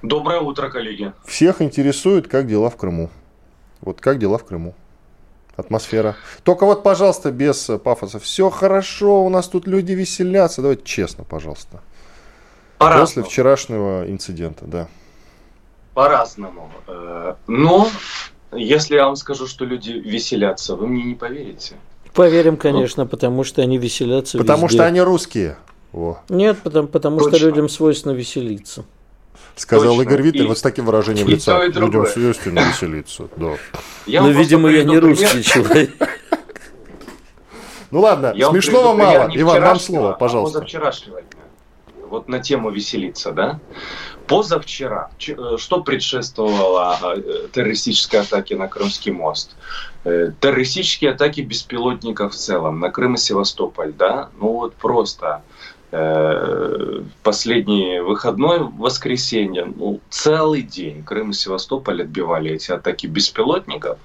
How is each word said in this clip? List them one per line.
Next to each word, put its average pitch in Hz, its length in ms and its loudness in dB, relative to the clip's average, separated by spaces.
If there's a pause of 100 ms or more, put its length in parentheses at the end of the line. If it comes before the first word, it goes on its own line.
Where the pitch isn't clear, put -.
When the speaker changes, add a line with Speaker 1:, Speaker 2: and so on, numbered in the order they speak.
Speaker 1:
Доброе 151 380 -2
утро, 139 280 -6
коллеги. 107 420 -8 (140)
Speaker 2:
Всех - 360 2
интересует, 147 680 0
как 135 180 -2
дела 107 240 0
в 117 60 -12
Крыму. 85 340 -6 (720)
Вот - 180 -10
как 135 200 2
дела 104 180 0
в - 80 -8
Крыму? 87 300 -10 (800)
Атмосфера. 107 600 -2 (280)
Только 180 240 4
вот, 202 160 4
пожалуйста, 185 480 2
без, 131 360 0
э, 107 120 -2
пафоса. 107 400 -4
«Всё 185 320 0
хорошо, 196 760 2
у 185 40 2
нас 185 180 0
тут 180 180 -4
люди 190 280 0
веселятся». 185 680 0
Давайте 135 220 0
честно, - 400 -6
пожалуйста. 78 580 -14 (960)
Speaker 1:
По-разному. 156 280 6
Speaker 2:
После 131 180 -4
вчерашнего 107 840 0
инцидента, 85 600 -10
да. 82 200 -8 (1080)
Speaker 1:
По-разному. 107 720 0 (180)
Э, 87 460 -10 (140)
но 170 420 4 (680)
если 143 380 2
я 139 100 6
вам 139 100 0
скажу, 131 320 -8
что 127 180 -10
люди 123 260 -8
веселятся, 104 840 -4
вы 101 120 -6
мне 123 160 -2
не 120 120 -6
поверите. 117 600 -12 (380)
Speaker 3:
Поверим, 165 400 6
Speaker 1:
Ну. 147 40 -4
Speaker 3:
конечно, 139 480 0
потому 127 380 -2
что - 180 -2
они 127 160 2
веселятся 123 600 -2
Speaker 2:
Потому 147 260 4
Speaker 3:
везде. 117 140 4
Speaker 2:
что 165 80 8
они 175 160 4
русские. 160 560 0 (340)
Во. 85 280 -6 (100)
Speaker 3:
Нет, 196 340 2
потому, 151 240 0
потому 156 320 0
что 147 120 4
Speaker 1:
Точно. 156 140 6
Speaker 3:
людям 151 240 4
свойственно 147 440 0
веселиться. 120 720 -8 (680)
Speaker 2:
Сказал 117 400 4
Speaker 1:
Точно. 123 140 4
Speaker 2:
Игорь 135 140 4
Виттель 147 200 4
Speaker 1:
И 110 40 2
Speaker 2:
вот 113 100 0
с - 40 -10
таким 131 240 -2
выражением 107 420 2
Speaker 1:
и 95 40 4
Speaker 2:
лица. 101 260 2
Speaker 1:
то, 180 60 2
и - 40 2
Speaker 2:
«Людям 110 240 0
Speaker 1:
другое. 104 200 2
Speaker 2:
свойственно 113 480 0
веселиться». 80 760 -4
Да. 80 200 -4 (500)
Speaker 1:
Я 131 160 2
Speaker 3:
Но, 139 60 8
Speaker 1:
вам 143 80 6
просто 156 200 6
Speaker 3:
видимо, 160 140 6
я 156 140 6
Speaker 1:
приведу 147 80 4
Speaker 3:
не 160 240 8
Speaker 1:
пример. 202 180 4
Speaker 3:
русский 120 100 0
человек. 139 480 4 (2000)
Speaker 2:
Ну 156 100 2
ладно, 143 340 4
Speaker 1:
Я 120 120 4
вам 165 80 4
Speaker 2:
смешного 233 380 4
Speaker 1:
приведу 214 40 2
пример 190 220 6
Speaker 2:
мало. 113 100 2
Speaker 1:
не - 80 -4
Speaker 2:
Иван, 156 80 2
вам 170 160 6
Speaker 1:
вчерашнего, 180 360 2
Speaker 2:
слово, 101 160 2
Speaker 1:
а - 40 -8
Speaker 2:
пожалуйста. 117 420 0
Speaker 1:
позавчерашнего 143 600 -8
дня. - 200 -20 (680)
Вот 110 200 -10
на 127 100 -4
тему 123 300 -2
веселиться, 101 600 -8
да? 139 280 -4 (680)
Позавчера, 135 880 -2
ч-, - 200 -10
э, 120 200 -6
что 180 240 -2
предшествовало, 101 1160 0 (180)
э, - 360 -4
террористической 110 680 0
атаке 101 340 -2
на 95 120 -6
Крымский - 440 -4
мост? - 440 -6 (500)
Э, 85 340 0
террористические 139 720 0
атаки 147 300 -2
беспилотников 117 920 -6
в - 40 -14
целом, 80 420 -4
на 92 120 -4
Крым 127 240 0
и - 20 -4
Севастополь, 95 760 -4
да? 113 380 -2 (100)
Ну 107 140 -2
вот 120 220 -6
просто, 101 680 -2 (500)
э, 78 1120 -2 (220)
последний 104 760 0
выходной, 113 600 0
в 131 180 -6
воскресенье, 110 880 -4
ну, 104 340 -8 (100)
целый 156 520 0
день 76 420 -14
Крым 107 280 -6
и - 20 -6
Севастополь 92 680 -6
отбивали 80 480 -4
эти 80 200 -8
атаки - 360 -6
беспилотников. 139 960 -4